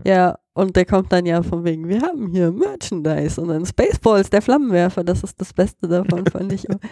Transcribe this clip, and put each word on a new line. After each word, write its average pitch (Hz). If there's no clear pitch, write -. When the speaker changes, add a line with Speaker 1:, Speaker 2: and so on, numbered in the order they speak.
Speaker 1:
Ja, 185
und 190
der 185
kommt 190
dann 180
ja 170
von 170
wegen, 165
„Wir 214
haben 285
hier 175
Merchandise“ 170
und 170
dann 165
„Spaceballs, 220
der 208
Flammenwerfer“, 190
das 175
ist -
das -
Beste 190
davon, 180
Speaker 2:
<laughs> -
Speaker 1:
fand 196
ich 196
auch. 196